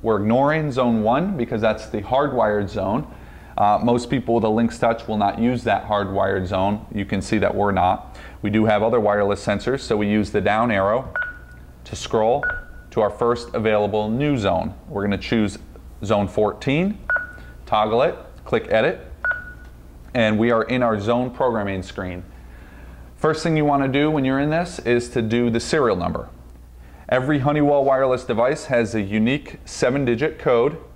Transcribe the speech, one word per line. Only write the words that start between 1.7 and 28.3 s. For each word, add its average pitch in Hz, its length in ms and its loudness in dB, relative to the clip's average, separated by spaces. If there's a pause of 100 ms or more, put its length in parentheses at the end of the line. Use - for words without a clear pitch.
the 107 160 -4
hardwired 113 680 0
zone. 104 380 -2 (540)
Uh, 104 240 4
most 120 260 2
people 120 240 0
with 110 100 4
a 110 60 2
Lynx 113 300 0
Touch 117 280 0
will 107 100 -2
not 101 200 0
use 117 280 0
that 104 200 0
hardwired 98 640 0
zone. 101 440 0
You 101 140 -4
can 98 160 -2
see 110 160 0
that 95 160 2
we're 101 180 2
not. 92 460 0 (240)
We 107 80 -2
do 107 160 4
have 107 160 4
other 117 180 2
wireless 101 460 2
sensors, 110 360 0
so - 140 0
we 104 120 0
use 104 240 2
the 104 100 2
down 110 300 2
arrow 104 420 0 (680)
to - 120 -12
scroll 117 480 0 (460)
to 117 120 -2
our 101 100 2
first 120 420 -2
available 107 560 0
new 143 260 0
zone. 90 380 0 (140)
We're 101 160 -4
gonna 101 160 -2
choose 107 400 -2 (440)
zone 101 240 0
fourteen, 143 720 -2 (680)
toggle 110 380 2
it, 175 120 0 (280)
click 113 260 -2
edit, 139 320 2 (1120)
and 110 240 2
we 117 140 4
are 113 140 2
in 123 180 0
our 110 160 2
zone 120 320 0
programming 107 500 0
screen. 90 420 -8 (920)
First 156 260 0
thing 165 160 0
you 151 80 2
wanna 143 220 2
do 143 240 2
when 151 120 0
you're 135 160 0
in 147 120 0
this 175 280 -2
is 120 300 0
to 123 140 -2
do 120 260 2
the 113 100 0
serial 123 360 2
number. 85 340 -4 (800)
Every 131 300 2
Honeywell 143 440 2
wireless 131 400 2
device 123 420 0